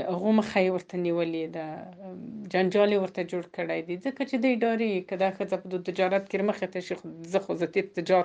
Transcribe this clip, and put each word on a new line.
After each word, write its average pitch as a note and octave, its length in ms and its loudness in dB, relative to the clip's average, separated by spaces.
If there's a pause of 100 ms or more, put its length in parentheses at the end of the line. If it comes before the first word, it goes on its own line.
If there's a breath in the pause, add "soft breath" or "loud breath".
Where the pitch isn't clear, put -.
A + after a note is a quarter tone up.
(120)
هغو F#3 200 0
مخه G#3+ 280 4
یې F#3 140 6
ورته F3+ 300 -4
نیولې E3+ 400 0 (120)
ده، D#3+ 100 -6 (840)
جنجال F#3+ 400 4
یې G3+ 80 4
ورته F#3 300 -4
جوړ F3 140 -4 (120)
کړی E3 300 -2
دی. F3 180 -4
ځکه C4+ 240 -4
چې C4+ 160 -2
دی C4 80 6 (100)
ډاري، A3+ 300 2 (160)
که G3 140 -4
دا F#3+ 140 4
ښځه G3 260 -2
په - 100 -16
دو F#3 60 -2 (100)
تجارت F#3+ 420 2
کې G3+ 200 0
مخې - 220 -4
ته F3+ 140 -4
شي، F#3 140 -4
خو - 60 -16 (260)
زه G#3+ 120 4
خو - 160 -4
زه E3+ 120 0
تې G3 80 2 (180)
تجار F3 260 4